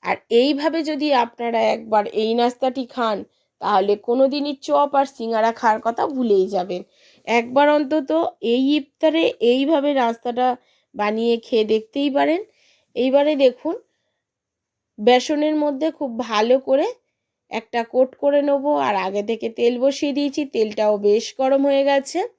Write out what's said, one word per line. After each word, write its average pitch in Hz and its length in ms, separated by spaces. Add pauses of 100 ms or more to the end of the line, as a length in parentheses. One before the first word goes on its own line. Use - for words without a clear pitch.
আর 185 120 (160)
এইভাবে 285 520
যদি 302 300
আপনারা 233 540
একবার 220 360 (100)
এই 220 200
নাস্তাটি 247 520
খান, 226 320 (440)
তাহলে 202 340
কোনো 240 320
দিনই 285 340
চপ 285 340
আর 277 120
সিঙ্গারা 226 440
খাওয়ার 226 300
কথা 233 260
ভুলেই 226 400
যাবেন। 190 340 (460)
একবার 247 420
অন্তত 294 420 (300)
এই 240 300
ইফতারে 311 520 (180)
এইভাবে 277 520
নাস্তাটা 240 540 (480)
বানিয়ে 220 420
খেয়ে 226 280
দেখতেই 220 440
পারেন। 285 320 (540)
এইবারে 277 400
দেখুন 277 400 (1200)
বেসনের 294 560
মধ্যে 294 360
খুব 294 180 (100)
ভালো 226 400
করে 269 280 (640)
একটা 233 320
কোট 254 320
করে 285 260
নেব। 277 240 (140)
আর 247 160
আগে 196 280
থেকে 226 260
তেল 233 300
বসিয়ে 277 340
দিয়েছি, 285 320
তেলটাও 214 520
বেশ 208 280 (100)
গরম 269 300
হয়ে 277 180
গেছে। 277 360 (180)